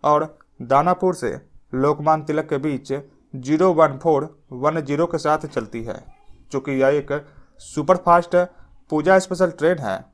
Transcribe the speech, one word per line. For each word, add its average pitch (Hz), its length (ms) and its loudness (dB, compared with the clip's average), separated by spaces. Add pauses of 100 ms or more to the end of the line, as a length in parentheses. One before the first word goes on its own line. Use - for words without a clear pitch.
और 151 220 2 (360)
दानापुर 175 520 2
से 123 160 -4 (440)
लोकमान्य 147 500 0
तिलक 151 240 -4
के 143 100 -2
बीच 135 340 -6 (420)
ज़ीरो 156 380 2
वन 156 260 2
फ़ोर 151 300 0 (240)
वन 147 280 -2
ज़ीरो 143 260 -2
के 170 120 -4
साथ 151 280 -2
चलती 113 360 -8
है। 107 160 -10 (540)
चूँकि 139 200 -6
यह 131 160 2
एक 143 240 0 (480)
सुपरफास्ट 175 760 2 (540)
पूजा 160 280 4
स्पेशल 185 320 0
ट्रेन 160 280 0
है 104 200 -4 (160)